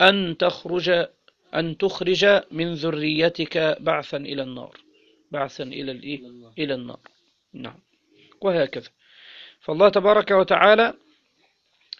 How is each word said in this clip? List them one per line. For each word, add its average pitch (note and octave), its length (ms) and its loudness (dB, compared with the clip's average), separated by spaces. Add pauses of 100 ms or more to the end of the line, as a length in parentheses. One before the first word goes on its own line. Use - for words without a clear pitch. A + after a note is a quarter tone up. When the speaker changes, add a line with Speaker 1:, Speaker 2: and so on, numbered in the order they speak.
Speaker 1:
أن F#3 380 4
تخرج، F3 680 0 (480)
أن D#3+ 240 -4
تخرج F#3 720 2
من E3+ 240 -4
ذريتك D#3 1040 -2
بعثاً D3+ 360 -4
إلى C#3 260 -8
النار.'" B2+ 340 -14 (540)
بعثاً C#3 340 -6
إلى C3+ 280 -10
الإيه؟ C3+ 260 -12
Speaker 2:
إلى B2 80 -18
النار. A#2+ 320 -20
Speaker 1:
إلى C#3+ 160 -4
النار. A#2+ 260 -12 (520)
نعم. - 260 -16 (600)
وهكذا. E3 480 -2 (720)
فالله E3 280 4
تبارك G3+ 420 2
وتعالى G3+ 640 4 (1040)